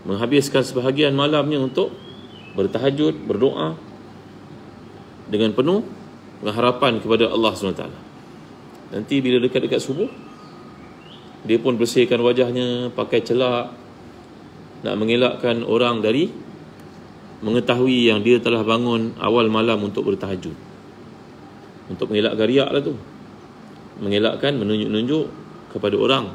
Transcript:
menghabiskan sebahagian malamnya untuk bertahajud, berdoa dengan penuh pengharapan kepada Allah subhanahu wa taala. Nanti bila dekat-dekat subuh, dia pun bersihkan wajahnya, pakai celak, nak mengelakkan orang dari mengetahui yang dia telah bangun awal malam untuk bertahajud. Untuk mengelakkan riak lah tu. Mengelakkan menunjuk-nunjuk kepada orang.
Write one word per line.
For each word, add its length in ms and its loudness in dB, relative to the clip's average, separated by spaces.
menghabiskan 640 0
sebahagian 480 0
malamnya 480 2
untuk 320 -2
bertahajud, 640 0
berdoa 560 0
dengan 240 2
penuh 320 2
pengharapan 560 2
kepada 320 4
Allah 240 2
subhanahu 220 -2
wa 100 -8
taala. 120 -14
Nanti 320 0
bila 160 4
dekat-dekat 400 0
subuh, 320 -2
dia 80 4
pun 240 2
bersihkan 400 4
wajahnya, 720 2
pakai 320 0
celak, 480 0
nak 160 -4
mengelakkan 640 2
orang 400 2
dari 240 2
mengetahui 720 4
yang 80 4
dia 240 6
telah 240 2
bangun 500 2
awal 300 4
malam 400 2
untuk 240 -2
bertahajud. 420 -4
Untuk 220 -4
mengelakkan 340 2
riak 240 4
lah 140 0
tu. 100 -2
Mengelakkan 560 0
menunjuk-nunjuk 680 0
kepada 240 0
orang. 380 2